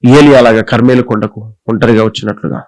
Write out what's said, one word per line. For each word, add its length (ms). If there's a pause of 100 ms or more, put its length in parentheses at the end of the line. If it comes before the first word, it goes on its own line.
ఏలియా 340
అలాగా 240
కర్మేలు 400
కొండకు 540 (120)
ఒంటరిగా 360
వచ్చినట్లుగా 640